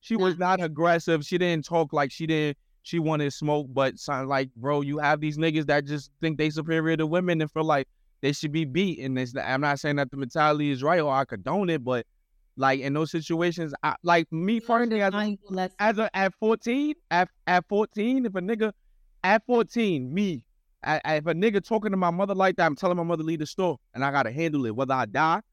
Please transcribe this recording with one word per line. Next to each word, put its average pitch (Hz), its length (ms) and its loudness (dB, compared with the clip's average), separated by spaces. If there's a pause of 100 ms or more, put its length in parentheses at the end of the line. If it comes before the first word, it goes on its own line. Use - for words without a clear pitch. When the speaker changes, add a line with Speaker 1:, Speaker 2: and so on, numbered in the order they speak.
Speaker 1:
she - 160 -2
was 185 220 2
Speaker 2:
nah. 180 180 2
Speaker 1:
not 180 60 -2
aggressive. 165 640 2
She 180 140 -2
didn't 170 260 0
talk 165 280 0
like 143 180 0
she 165 160 -8
didn't, 151 320 0 (240)
she - 160 -4
wanted 151 340 0
smoke, 147 380 -2
but 131 280 0
sound 135 300 -4
like, 135 260 -2
bro, 143 280 -2
you 143 160 -4
have 151 220 2
these 151 180 -4
niggas 156 280 0
that 147 200 2
just 147 240 -8 (100)
think 160 180 -2
they 156 120 0
superior 160 460 0
to 156 100 0
women 170 340 0
and 156 100 -2
feel 160 140 -2
like 147 220 0 (340)
they 139 120 0
should 147 200 -6
be 160 120 0
beat. 160 360 -2
And 131 180 -4
it's, 123 180 -6
I'm 131 240 -2
not 143 180 0
saying 147 180 -2
that 139 140 -2
the 139 60 -12
mentality 147 540 0
is 131 120 -4
right 165 180 4
or 147 120 0
I 135 120 2
condone 151 460 -2
it, 147 140 -2
but, 123 220 -2 (500)
like, 135 240 2
in 139 140 -4
those 151 160 -2
situations, 170 600 -2 (100)
I, 156 200 0
like, 170 300 2
me 180 220 0
Speaker 2:
You 226 140 0
learned 240 240 2
Speaker 1:
personally, 220 80 2
Speaker 2:
a 202 60 2
Speaker 1:
as - 20 4
a, 190 80 -2
Speaker 2:
valuable 208 340 -4
lesson. 185 280 -4
Speaker 1:
as 208 200 2
a, 214 180 -2
at 190 180 2
fourteen, 240 600 0 (160)
at, 175 180 4 (180)
at 180 220 2
fourteen, 220 580 0
if 190 80 -4
a 185 60 -2
nigga, 214 320 -2 (500)
at 208 240 4
fourteen, 196 680 0
me, 180 300 -2 (400)
I, 151 220 0
I, 156 120 0
if 151 100 -2
a 170 80 0
nigga 202 280 2
talking 214 280 -2
to 196 60 0
my 180 140 2
mother 190 240 0
like 190 220 2
that, 170 100 4
I'm 151 80 2
telling 175 220 0
my 170 60 -2
mother 165 200 -2
leave 160 180 -2
the 151 60 -4
store, 175 320 -2 (160)
and 131 100 -4
I 139 60 0
gotta 135 220 2
handle 151 340 0
it, 110 80 -2
whether 131 200 0
I 123 120 0
die 160 340 2 (120)